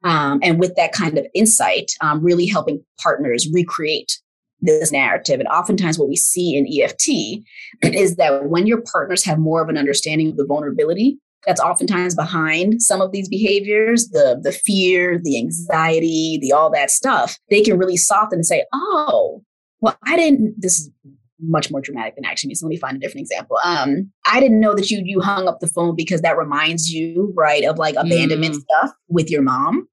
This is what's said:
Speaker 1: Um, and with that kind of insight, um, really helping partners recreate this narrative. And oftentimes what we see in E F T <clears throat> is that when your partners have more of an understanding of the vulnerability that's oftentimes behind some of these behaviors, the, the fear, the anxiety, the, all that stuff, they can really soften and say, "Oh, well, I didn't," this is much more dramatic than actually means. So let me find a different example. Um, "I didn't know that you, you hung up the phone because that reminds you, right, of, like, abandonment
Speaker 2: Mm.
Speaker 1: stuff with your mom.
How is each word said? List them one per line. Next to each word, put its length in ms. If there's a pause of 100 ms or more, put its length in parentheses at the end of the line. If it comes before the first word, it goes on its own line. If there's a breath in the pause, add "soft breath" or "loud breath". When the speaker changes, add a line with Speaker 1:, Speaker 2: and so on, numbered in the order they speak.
Speaker 1:
Um, 380
and 160
with 180
that 160
kind 260
of 160
insight, 640
um, 220
really 240
helping 360 (160)
partners 540
recreate 640 (440)
this 280
narrative. 480
And 100
oftentimes 500
what 100
we 80
see 400
in 100
E 160
F 140
T 480 (200 loud breath)
<clears throat> 180
is 340
that 320
when 180
your 160 (100)
partners 320
have 140
more 240
of 60
an 80
understanding 520
of 80
the 100
vulnerability 720 (280)
that's 140
oftentimes 540
behind 680
some 200
of 120
these 160
behaviors, 840
the, 320
the 100
fear, 680
the 140
anxiety, 1040
the, 120
all 180
that 200
stuff, 460 (140)
they 100
can 160
really 200
soften 420
and 80
say, 260
"Oh, 680 (380)
well, 260
I 100
didn't," 400
this 220
is 120 (500)
much 320
more 80
dramatic 340
than 100
actually 260
means. 100
So 60
let 40
me 60
find 200
a 40
different 220
example. 420
Um, 480 (120)
"I 140
didn't 220
know 160
that 160
you, 120
you 160
hung 280
up 100
the 80
phone 300
because 240
that 180
reminds 540
you, 440
right, 280
of, 140
like, 180
abandonment 580
Speaker 2:
Mm. 60
Speaker 1:
stuff 320 (160)
with 200
your 140
mom. 500